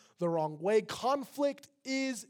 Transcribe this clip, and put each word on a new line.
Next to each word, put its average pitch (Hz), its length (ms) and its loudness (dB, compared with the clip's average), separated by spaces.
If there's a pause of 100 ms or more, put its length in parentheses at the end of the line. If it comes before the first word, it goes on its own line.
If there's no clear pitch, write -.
(180)
the 175 100 0
wrong 156 320 0
way. 214 220 4
Conflict 277 840 -2 (160)
is 262 460 -2